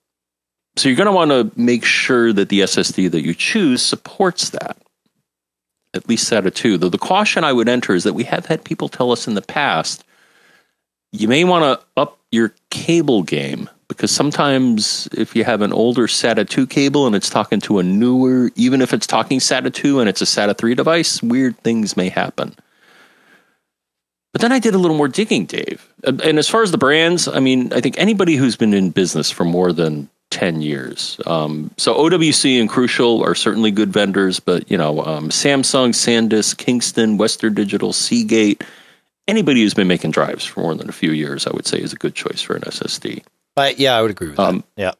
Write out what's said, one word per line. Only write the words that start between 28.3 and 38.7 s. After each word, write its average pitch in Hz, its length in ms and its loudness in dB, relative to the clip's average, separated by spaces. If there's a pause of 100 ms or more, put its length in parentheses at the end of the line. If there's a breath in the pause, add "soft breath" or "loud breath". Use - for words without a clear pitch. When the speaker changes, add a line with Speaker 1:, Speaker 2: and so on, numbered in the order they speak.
Speaker 1:
who's 127 220 2
been 107 180 2
in 95 160 2
business 82 400 0
for - 140 -2
more 87 280 2
than 78 360 -2 (220)
ten 82 300 -2
years, 71 680 -8
um, 78 500 -4
so - 180 0
O 151 140 4
W 165 240 4
C 131 260 2
and 113 100 2
Crucial 120 540 2
are 87 140 0
certainly 110 340 0
good 101 220 0
vendors, 98 480 2
but, - 280 -2
you 104 80 0
know, 76 280 0
um, 78 240 -6
Samsung, 135 640 2
SanDisk, 113 640 0
Kingston, 113 600 0
Western 110 360 0
Digital, 101 380 -2
Seagate, 110 720 0 (640 loud breath)